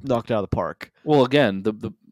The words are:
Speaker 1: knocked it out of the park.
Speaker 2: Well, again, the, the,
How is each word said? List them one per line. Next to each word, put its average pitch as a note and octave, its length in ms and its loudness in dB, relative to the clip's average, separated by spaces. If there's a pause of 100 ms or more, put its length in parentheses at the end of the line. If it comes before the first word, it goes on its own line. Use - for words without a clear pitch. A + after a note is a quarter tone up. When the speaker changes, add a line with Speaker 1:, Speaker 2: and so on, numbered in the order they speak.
Speaker 1:
knocked A#2+ 280 -4
it A#2+ 40 0
out G#2 80 -2
of F#2 80 -10
the - 60 0
park. E2+ 340 -6 (140)
Speaker 2:
Well, C#3+ 200 4
again, B2 380 2
the, G#2+ 100 -2
the, G#2+ 200 -12 (200)